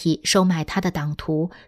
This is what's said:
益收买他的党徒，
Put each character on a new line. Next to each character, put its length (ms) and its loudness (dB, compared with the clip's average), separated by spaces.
益 180 2
收 220 4
买 180 2
他 180 -4
的 120 0
党 240 -4
徒， 340 -2